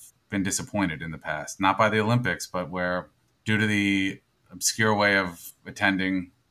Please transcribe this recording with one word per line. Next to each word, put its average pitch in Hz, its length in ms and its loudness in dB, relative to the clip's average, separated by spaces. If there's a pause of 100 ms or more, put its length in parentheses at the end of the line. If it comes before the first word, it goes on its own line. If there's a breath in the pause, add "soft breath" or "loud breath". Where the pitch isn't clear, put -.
(280)
been 101 140 -2
disappointed 90 580 -2
in 82 100 -8
the 78 60 -8
past, 76 420 -8
not 95 200 2
by 110 100 6
the 107 120 2
Olympics, 107 460 0
but 87 220 -6
where, 90 400 -4 (380)
due 110 100 2
to 107 100 2
the 98 540 0 (300)
obscure 107 440 2
way 101 220 4
of 90 360 -4 (120)
attending, 95 680 -2 (180)